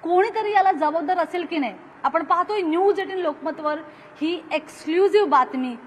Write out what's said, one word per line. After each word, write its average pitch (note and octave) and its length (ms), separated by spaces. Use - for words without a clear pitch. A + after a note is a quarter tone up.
कोणीतरी G#4 480
याला F#4+ 200
जबाबदार D#4 460
असेल E4+ 280
की E4+ 120
नाही? A#3+ 160
आपण D#4+ 200
पाहतोय F#4 380
न्यूज F4+ 380
एटीन F#4+ 180
लोकमतवर D#4 640
ही E4 300
exclusive E4+ 760
बातमी C4 480